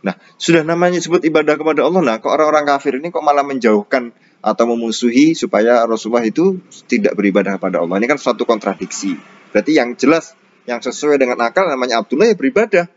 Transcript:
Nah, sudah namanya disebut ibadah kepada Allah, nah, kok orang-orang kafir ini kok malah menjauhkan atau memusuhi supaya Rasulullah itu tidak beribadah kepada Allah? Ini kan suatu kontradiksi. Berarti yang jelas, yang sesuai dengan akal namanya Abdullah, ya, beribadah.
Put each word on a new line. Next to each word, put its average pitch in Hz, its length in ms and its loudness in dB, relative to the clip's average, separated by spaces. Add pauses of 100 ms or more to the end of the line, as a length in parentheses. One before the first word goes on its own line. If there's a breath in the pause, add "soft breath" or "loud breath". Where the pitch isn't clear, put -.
Nah, 98 120 -4 (200 soft breath)
sudah 165 320 2
namanya 175 320 0
disebut 156 240 -2
ibadah 151 320 2
kepada 147 320 0
Allah, 180 160 2
nah, 113 160 0
kok 113 120 -4
orang-orang 151 360 2
kafir 139 320 -2
ini 170 120 -8
kok 151 120 -6
malah 143 240 2
menjauhkan 117 640 0 (280 soft breath)
atau 110 320 0
memusuhi 120 640 2
supaya 113 480 2
Rasulullah 113 400 -2
itu 175 360 0 (280)
tidak 104 280 0
beribadah 98 440 0
kepada 90 240 -2
Allah? 90 160 -2
Ini 117 80 -2
kan 143 120 0
suatu 123 280 -2
kontradiksi. 98 720 -4 (320)
Berarti 127 240 0
yang 123 240 0
jelas, 156 380 0 (320)
yang 120 100 -6
sesuai 143 380 -2
dengan 123 240 0
akal 117 240 0
namanya 127 340 -2
Abdullah, 151 300 0
ya, 196 80 2
beribadah. 180 480 0 (120)